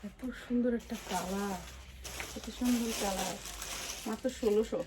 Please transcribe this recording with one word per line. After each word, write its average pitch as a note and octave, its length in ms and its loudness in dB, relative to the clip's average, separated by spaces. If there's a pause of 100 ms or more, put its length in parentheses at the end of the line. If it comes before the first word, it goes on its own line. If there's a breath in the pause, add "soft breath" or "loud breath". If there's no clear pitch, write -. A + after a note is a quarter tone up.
এত - 140 -10 (240)
সুন্দর A#3+ 340 6
একটা - 160 -8 (160)
কালার, F#3+ 500 0 (760)
এত - 80 -8 (140)
সুন্দর A#3+ 300 6 (140)
কালার, F#3 320 2 (720)
মাত্র A3 180 -2 (140)
ষোলোশো A3 480 4